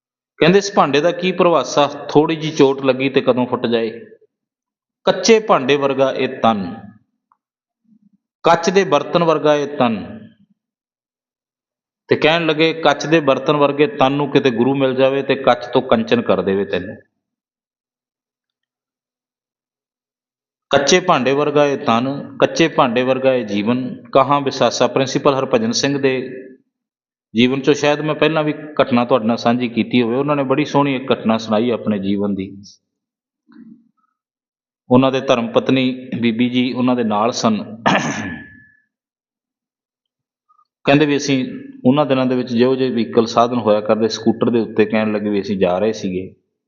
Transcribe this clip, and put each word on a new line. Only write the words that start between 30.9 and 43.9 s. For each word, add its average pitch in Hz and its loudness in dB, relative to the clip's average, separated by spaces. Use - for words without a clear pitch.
ਇੱਕ 123 -4
ਘਟਨਾ 110 0
ਸੁਣਾਈ 110 -2
ਆਪਣੇ 107 -4
ਜੀਵਨ 101 -2
ਦੀ। 95 -8
ਉਹਨਾਂ 131 4
ਦੇ 131 -2
ਧਰਮ 120 0
ਪਤਨੀ 131 0
ਬੀਬੀ 117 0
ਜੀ 123 0
ਉਹਨਾਂ 127 0
ਦੇ 120 -2
ਨਾਲ 107 0
ਸਨ। 107 -4
ਕਹਿੰਦੇ 147 4
ਵੀ 143 0
ਅਸੀਂ 131 -2
ਉਹਨਾਂ 143 4
ਦਿਨਾਂ 131 0
ਦੇ 127 -2
ਵਿੱਚ 127 -4
ਜਿਹੋ 123 2
ਜਿਹੇ 131 -2
ਵਹੀਕਲ 113 0
ਸਾਧਨ 120 2
ਹੋਇਆ 107 2
ਕਰਦੇ, 110 -4